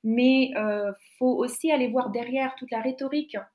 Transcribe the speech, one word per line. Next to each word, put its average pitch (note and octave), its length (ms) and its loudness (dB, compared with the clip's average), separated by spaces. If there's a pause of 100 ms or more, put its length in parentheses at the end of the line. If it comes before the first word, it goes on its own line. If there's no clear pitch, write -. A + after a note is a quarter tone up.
mais, B3+ 520 4
euh, G#3 360 -2 (260)
faut B3+ 180 2
aussi B3 360 0
aller B3+ 160 2
voir B3 220 -2
derrière B3+ 440 -4
toute - 160 -14
la A3+ 100 -4
rhétorique C4+ 560 -4 (180)